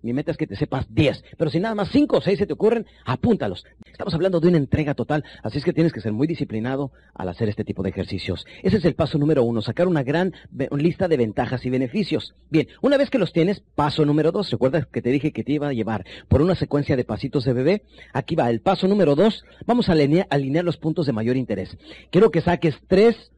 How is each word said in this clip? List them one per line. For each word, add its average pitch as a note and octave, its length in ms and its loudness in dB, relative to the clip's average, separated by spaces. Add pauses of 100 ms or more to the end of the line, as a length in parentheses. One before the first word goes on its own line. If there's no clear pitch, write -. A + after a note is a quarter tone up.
(160)
metas D#3 220 -4
que D#3 100 -4
te G2 80 -10
sepas C3+ 340 -4
diez, B2 340 2 (140)
pero D#3+ 140 -2
si E3 80 0
nada A3 160 -2
más G3 140 -2
cinco C#4+ 280 4
o D3 40 2
seis F3+ 180 0
se G3+ 80 0
te D3+ 60 -6
ocurren, A3 340 2 (180)
apúntalos. B2+ 600 0 (200)
Estamos - 280 -8
hablando F3 260 2
de D#3+ 80 4
una F3 100 6
entrega C#3+ 380 0
total, D3 280 -2 (200)
así A2 160 -4
es - 40 -8
que E3+ 100 0
tienes D#3+ 200 2
que A2 80 -10
ser G#2+ 120 -2
muy A#2+ 120 0
disciplinado C3+ 680 -4 (220)
al F#2 160 -6
hacer G#2+ 200 -2
este G2+ 140 -6
tipo G2 200 -6
de F#2+ 60 -2
ejercicios. F#2 560 -6 (180)
Ese F#3+ 140 2
es E3 80 -2
el D#3+ 100 2
paso D#3+ 220 -2
número C#3+ 260 2
uno, A#2 180 0
sacar C#3+ 260 -2
una D#3+ 140 0
gran D#3+ 320 -2 (160)
ve-, C3 260 -6
lista E3+ 320 0
de D#3+ 100 2
ventajas A#2+ 480 -4
y B2+ 40 -4
beneficios. C3+ 640 -4 (160)
Bien, D#3 180 0 (140)
una C#4 160 2
vez C#4 120 0
que C4 100 0
los E3+ 120 0
tienes, F3 300 0 (140)
paso D3 300 0
número D3+ 260 2
dos, G3 180 -4
¿recuerdas C3 380 0
que - 140 -6
te B2 100 0
dije C#3+ 200 0
que A2+ 120 -8
te C#3 100 -2
iba D3 140 -2
a C#3 60 -4
llevar A2 320 -4 (220)
por - 140 4
una F3 140 4
secuencia C#3+ 400 0
de B2 80 0
pasitos A#2+ 420 -4
de C3 80 2
bebé? D3 300 0 (300)
Aquí D#3+ 220 -4
va, B2+ 140 2
el A2+ 120 0
paso F#3+ 260 0
número F3+ 280 4
dos, G#3 280 2 (220)
vamos A#3+ 240 0
a - 20 2
alinea-, D#3 380 4
alinear C#3+ 360 0
los E3+ 120 -2
puntos D#3 280 -4
de B2+ 80 -2
mayor A2+ 240 0
interés. G2+ 400 -6 (340)
Quiero A3 200 6
que E3+ 100 2
saques E3+ 340 0 (120)
tres G#3+ 500 2